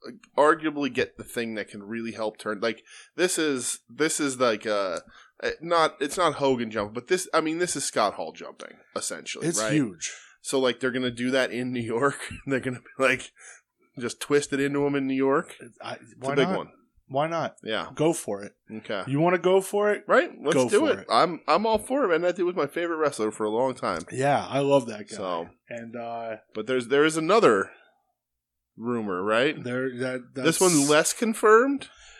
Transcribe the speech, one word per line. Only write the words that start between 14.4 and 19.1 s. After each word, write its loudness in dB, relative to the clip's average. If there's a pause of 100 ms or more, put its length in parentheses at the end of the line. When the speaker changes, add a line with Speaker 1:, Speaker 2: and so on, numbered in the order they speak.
Speaker 1:
it 0
into 0
him 0
in -2
New -2
York. 0 (240)
Speaker 2:
I, -10
Speaker 1:
It's -20
Speaker 2:
why -4
Speaker 1:
a 0
big 4
Speaker 2:
not? -2
Speaker 1:
one. -8 (360)
Speaker 2:
Why -2
not? -4
Speaker 1:
Yeah. -4
Speaker 2:
Go 2
for -6
it. -16 (180)
Speaker 1:
Okay. -6
Speaker 2:
You -2